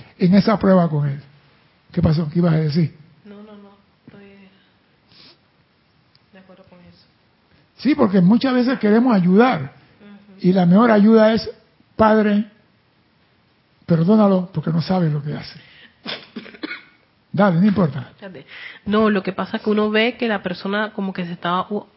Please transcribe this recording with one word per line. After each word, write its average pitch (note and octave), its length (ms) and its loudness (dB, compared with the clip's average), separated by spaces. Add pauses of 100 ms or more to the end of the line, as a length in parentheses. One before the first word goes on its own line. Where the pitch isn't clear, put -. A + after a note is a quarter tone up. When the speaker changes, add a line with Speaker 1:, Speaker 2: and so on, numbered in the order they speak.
(180)
Speaker 1:
en F3+ 160 2
esa G3+ 240 2
prueba F#3 320 2
con D3 180 -2
él. C#3+ 140 -8 (720)
¿Qué F3 100 -6
pasó? E3 280 0
¿Qué E3+ 100 -4
ibas E3+ 140 2
a D#3 40 0
decir? D#3 380 -2 (300)
Speaker 2:
No, G3+ 180 -20
no, G#3+ 120 -20
no. G3+ 140 -20 (380)
Estoy G3+ 160 -20 (2000)
de G3 60 -20
acuerdo F#3 300 -20
con F3+ 100 -20
eso. F3 260 -20 (720)
Speaker 1:
Sí, C#4 180 0
porque G3+ 260 2
muchas A#3 340 2
veces B3 240 0
queremos A3+ 360 2
ayudar. F#3+ 460 2 (400)
Speaker 2:
Ujú. - 460 -8
Speaker 1:
Y F#3 60 2
la F#3 120 2
mejor G3+ 260 4
ayuda G#3+ 420 4
es, - 160 -4 (460)
"Padre, G#3+ 500 2 (1400)
perdónalo F#3 680 2
porque E3 180 -6
no D#3+ 100 0
sabe F3+ 280 -2
lo D3 140 -4
que D3 100 -8
hace". - 260 -16 (440)
<coughs> - 1300 -18
Dale, F#3 280 0
no G3+ 80 2
importa. D#3+ 440 -2
Speaker 2:
Espérate. F#3 340 -20 (400)
No, G#3 240 0
lo G#3 120 -2
que F#3 100 -6
pasa F#3+ 260 -8
es - 60 -12
que - 60 -4
uno G#3 220 0
ve A3+ 260 -2
que A#3+ 100 -4
la G3+ 140 -4
persona G3+ 520 -6
como F#3+ 200 -6
que F3+ 120 -8
se E3+ 80 -10
está F3 260 -4
aho-, G#3 380 -8